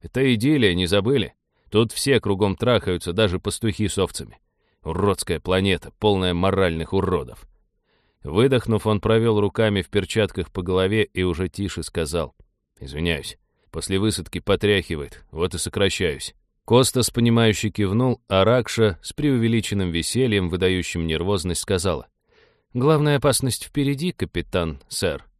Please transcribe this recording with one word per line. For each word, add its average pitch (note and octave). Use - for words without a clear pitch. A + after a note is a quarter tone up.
Это C3
идиллия, A#2
не F2+
забыли? G2+
Тут A2
все C3+
кругом G2
трахаются, G2
даже F#2
пастухи G#2
с -
овцами. -
Уродская F2
планета, F#2
полная F#2+
моральных F2
уродов». F2+
Выдохнув, A2
он G#2+
провел A2
руками G#2
в -
перчатках G2
по F#2+
голове F#2+
и F#2
уже F2+
тише F#2
сказал: D#2+
«Извиняюсь, D2
после F#2+
высадки G2+
потряхивает, F2+
вот F2
и -
сокращаюсь». -
Костас, B2
понимающе A#2
кивнул, A2
а F#2+
Ракша A2+
с -
преувеличенным A2+
весельем, G2
выдающим F2
нервозность, F2
сказала: F2
«Главная D3
опасность C3
впереди, C#3+
капитан, E2
сэр. D#2